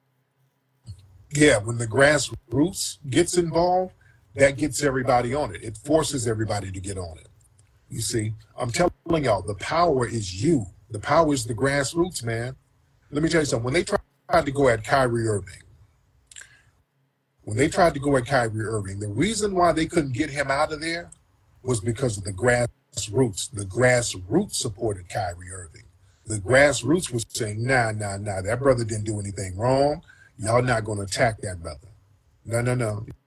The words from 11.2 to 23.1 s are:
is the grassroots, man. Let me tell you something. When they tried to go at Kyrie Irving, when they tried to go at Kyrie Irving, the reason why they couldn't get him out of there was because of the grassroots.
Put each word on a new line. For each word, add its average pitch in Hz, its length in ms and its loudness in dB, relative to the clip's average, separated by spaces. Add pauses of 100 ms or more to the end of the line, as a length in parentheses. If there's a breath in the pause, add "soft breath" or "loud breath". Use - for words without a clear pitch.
is 123 100 -2
the 113 100 -6
grassroots, 143 680 0
man. 117 320 -4 (560)
Let 147 140 0
me 165 40 4
tell 160 120 4
you 151 40 4
something. 120 200 0
When 127 100 0
they 175 80 2
tried - 640 0
to 139 60 -2
go 139 160 4
at 110 160 2
Kyrie 123 420 2
Irving, 101 360 -4 (1800 loud breath)
when 107 140 -8
they 139 120 4
tried 170 260 4
to 143 60 -6
go 139 160 2
at 120 100 0
Kyrie 110 400 0
Irving, 101 340 -6
the 104 80 -6
reason 196 460 -2
why 175 180 4
they 160 140 0
couldn't 147 260 -2
get 143 180 -2
him 139 180 -4
out 151 240 0
of 147 80 -8
there 170 300 -6 (540)
was 120 160 0
because 113 360 -2
of 101 60 -8
the 98 100 -8
grassroots. 120 1160 -2